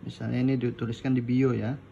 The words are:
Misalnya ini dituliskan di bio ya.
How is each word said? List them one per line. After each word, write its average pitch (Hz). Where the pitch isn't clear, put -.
Misalnya 120
ini 131
dituliskan 120
di 123
bio 123
ya. 110